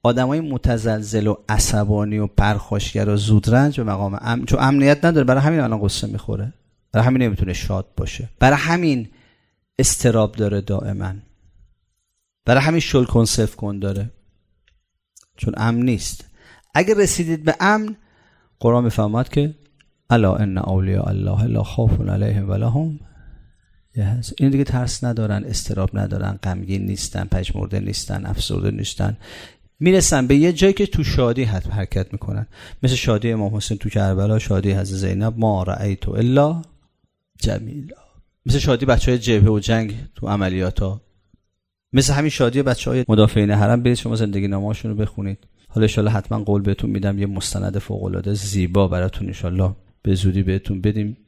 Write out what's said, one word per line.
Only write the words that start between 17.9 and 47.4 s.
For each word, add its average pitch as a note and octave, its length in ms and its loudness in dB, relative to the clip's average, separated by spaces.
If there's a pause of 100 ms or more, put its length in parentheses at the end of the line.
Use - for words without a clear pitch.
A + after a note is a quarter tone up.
قرآن A#2+ 240 4
می‌فرماد A2 460 0
که D3 260 0 (540)
الا G#2 260 4
ان G2 220 -2
اولیاء F#2+ 500 0
الله G2 360 0
لا A2 200 0
خوف A2 380 0
علیهم G2+ 480 -2
ولا G#2 200 0
هم D3+ 300 -2 (960)
یحزنون. A2+ 440 -4
این C3+ 100 4
دیگه C#3 140 2
ترس B2+ 400 -2
ندارن، A2 420 -2
اضطراب G2 520 -4
ندارن، G2 460 -4
غمگین F#2+ 420 -4
نیستن، F#2+ 380 -6
پژمرده F#2+ 560 -2
نیستن، - 460 -6
افسرده - 460 -2
نیستن. G2+ 460 -4 (640)
می‌رسن D#3+ 480 4
به C#3 80 6
یه E3 180 4
جایی F#3+ 200 4
که G3+ 120 0
تو D#3+ 180 -2
شادی B2 420 0
حت-، F#2+ 220 -2
حرکت F#2+ 460 -4
می‌کنن، G#2 340 -6 (360)
مثل B2+ 120 2
شادی A#2 360 0
امام G#2+ 240 -2
حسین G#2 220 -4
تو G#2+ 120 -6
کربلا، G2+ 500 2
شادی G2 320 0
حضرت F#2+ 260 -2
زینب، G2 400 -2
ما G#2+ 260 0
رأیت G2 460 -4
الا C#3+ 520 2 (800)
جمیلا، A2+ 580 -6 (480)
مثل C3 140 -2
شادی C3 260 0
بچه‌های B2 340 2
جبهه A2 300 4
و G#2+ 100 2
جنگ A2 360 -2 (200)
تو A2+ 120 -8
عملیاتا، F#2+ 760 -2 (920)
مثل C3+ 200 2
همین D3 160 0
شادی C3 320 0
بچه‌های B2+ 460 -2
مدافعین G#2+ 440 4
حرم. G#2+ 320 4
برید B2 140 2
شما A2+ 180 -4
زندگی G2+ 320 -2
نامه‌هاشون G2 440 -4
رو G#2 60 -4
بخونید. G2 400 -4 (300)
حالا A2 160 0
ان G#2+ 40 4
شاءالله G#2+ 300 0
حتما G#2+ 260 -4
قول G2+ 180 2
بهتون G2+ 280 -2
می‌دم G2+ 300 -2
یه G2+ 60 0
مستند F#2+ 540 -4